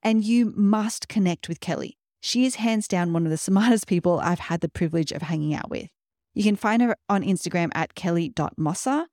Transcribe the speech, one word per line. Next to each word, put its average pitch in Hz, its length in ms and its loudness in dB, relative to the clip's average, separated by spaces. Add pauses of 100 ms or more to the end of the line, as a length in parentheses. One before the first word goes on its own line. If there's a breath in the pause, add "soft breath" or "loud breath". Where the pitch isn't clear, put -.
And 220 220 2
you 233 320 2
must 214 540 2
connect 180 400 0
with 170 100 -8
Kelly. - 380 -6 (240)
She 247 240 0
is 254 100 -2
hands 220 320 -2
down 175 240 0
one 165 140 2
of 160 40 0
the 156 80 0
<laughs> - 120 -6
smartest 214 380 4
people 175 320 2
I've 175 200 0
had 165 220 -4
the 165 80 -2
privilege 165 420 -2
of - 120 -8
hanging 151 300 -2
out - 160 -6
with. - 180 -8 (460)
You 208 100 -2
can 208 120 4
find 226 260 0
her 240 140 2 (140)
on 196 140 2
Instagram 180 500 -2
at - 220 -4
kelly 170 340 -2
dot - 280 -4
mosser. 262 560 -2